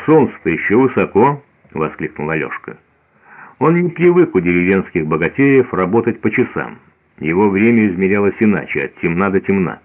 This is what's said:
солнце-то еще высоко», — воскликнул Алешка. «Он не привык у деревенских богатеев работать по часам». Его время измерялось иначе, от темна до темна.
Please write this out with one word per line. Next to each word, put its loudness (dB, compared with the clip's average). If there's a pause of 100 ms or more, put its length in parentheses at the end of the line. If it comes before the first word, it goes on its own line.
солнце-то 2
еще 0
высоко», — 0 (320)
воскликнул -6
Алешка. -8 (800)
«Он 2
не 0
привык 2
у 4
деревенских 0
богатеев 0
работать -2
по 0
часам». -4 (420)
Его 0
время 2
измерялось 0
иначе, -2
от -10
темна -2
до 0
темна. -2